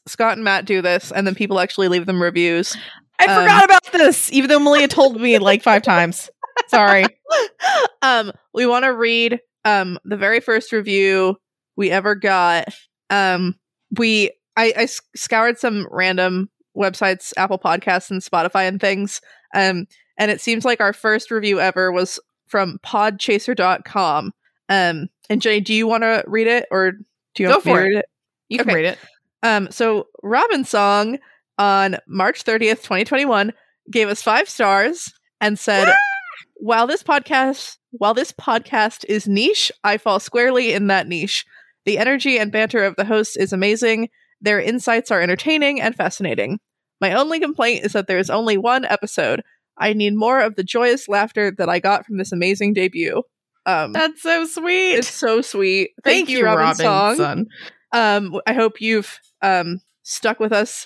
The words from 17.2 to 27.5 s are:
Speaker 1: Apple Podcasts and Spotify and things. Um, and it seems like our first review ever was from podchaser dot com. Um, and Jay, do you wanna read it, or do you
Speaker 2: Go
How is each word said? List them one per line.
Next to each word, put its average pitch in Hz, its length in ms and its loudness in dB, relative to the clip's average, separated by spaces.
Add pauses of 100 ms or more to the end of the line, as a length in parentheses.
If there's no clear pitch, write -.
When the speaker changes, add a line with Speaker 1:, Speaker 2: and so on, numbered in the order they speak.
Speaker 1:
Apple 190 220 -2
Podcasts 180 520 -2
and 190 100 -6
Spotify 180 460 -2
and 190 140 -4
things. 196 400 -2 (340)
Um, 190 320 0 (300)
and 208 120 0
it 214 120 -2
seems 226 240 -2
like 240 160 0
our 202 120 2
first 214 380 -2
review 208 300 0
ever 185 300 0
was 180 280 -2 (280)
from 190 380 -4
podchaser 208 680 -2
dot 185 300 0
com. 175 480 -2 (360)
Um, 175 380 0 (220)
and 214 120 0
Jay, 214 180 2
do 208 140 -2
you 220 140 2
wanna 226 400 0
read 220 200 0
it, 240 220 0
or 185 220 0 (420)
do - 100 -2
you 180 40 2
Speaker 2:
Go 185 60 6